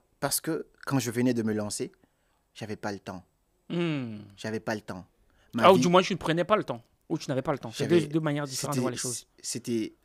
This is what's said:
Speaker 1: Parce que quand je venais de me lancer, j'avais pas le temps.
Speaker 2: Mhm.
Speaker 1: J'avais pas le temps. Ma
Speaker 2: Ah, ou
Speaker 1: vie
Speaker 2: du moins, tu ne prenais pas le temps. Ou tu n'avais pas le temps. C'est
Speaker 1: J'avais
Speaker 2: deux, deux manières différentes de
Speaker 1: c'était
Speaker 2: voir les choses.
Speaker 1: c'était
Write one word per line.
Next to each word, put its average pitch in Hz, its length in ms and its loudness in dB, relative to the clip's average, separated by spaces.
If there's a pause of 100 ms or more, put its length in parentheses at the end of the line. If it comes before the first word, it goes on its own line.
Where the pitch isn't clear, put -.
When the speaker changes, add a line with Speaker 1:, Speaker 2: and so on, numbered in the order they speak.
(200)
Speaker 1:
Parce - 200 -2
que - 260 -6 (200)
quand 139 120 2
je 120 120 -2
venais 123 240 2
de 117 80 -2
me 110 100 0
lancer, 107 400 -4 (600)
j'avais 107 220 -10
pas 104 160 -6
le 98 80 -8
temps. 92 240 -12 (440)
Speaker 2:
Mhm. 139 560 -4 (120)
Speaker 1:
J'avais 110 240 -6
pas 113 140 -4
le 107 60 -6
temps. 92 240 -12 (480)
Ma - 120 2
Speaker 2:
Ah, 175 80 12
ou 190 40 8
Speaker 1:
vie 170 60 6
Speaker 2:
du 180 60 6
moins, 180 140 8
tu 180 100 0
ne 175 60 -4
prenais 165 260 0
pas 208 120 2
le 175 80 0
temps. 120 180 -8 (260)
Ou 165 100 -2
tu - 120 -14
n'avais 131 120 0
pas 156 100 -2
le 131 60 -2
temps. 120 120 -10
C'est 127 140 -4
Speaker 1:
J'avais 165 180 6
Speaker 2:
deux, 151 60 -4
deux 151 120 -2
manières 147 260 -2
différentes 139 280 -6
de - 0 -
Speaker 1:
c'était 131 60 0
Speaker 2:
voir 127 100 0
les 120 60 -6
choses. 120 300 -8 (160)
Speaker 1:
c'était 117 520 -4 (100)